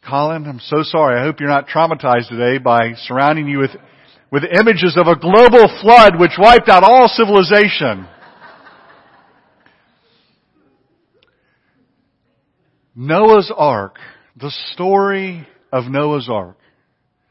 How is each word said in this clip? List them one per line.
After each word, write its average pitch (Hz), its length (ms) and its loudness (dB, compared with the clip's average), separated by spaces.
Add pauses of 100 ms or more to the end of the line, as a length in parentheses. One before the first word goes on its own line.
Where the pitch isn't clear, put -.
Colin, 151 380 -6
I'm 131 140 -16
so 151 240 -6
sorry. 143 340 -2
I 127 60 -6
hope 156 160 -8
you're 143 80 -8
not 139 180 -2
traumatized 143 640 -4
today 120 300 -4
by 117 360 -2
surrounding 143 540 -4
you 139 100 -6
with, 135 140 -4 (580)
with 143 140 -4
images 175 520 -2
of 170 120 0
a 165 100 0
global 214 480 4 (160)
flood 208 380 6
which 175 180 0
wiped 226 300 4
out 185 160 4
all 247 240 6
civilization. 190 1000 0 (4000)
Noah's 185 640 2
Ark, 117 400 -4 (400)
the 139 160 -14 (200)
story 190 760 -4 (240)
of 127 140 -6
Noah's 143 440 -6
Ark, 95 280 -10 (720)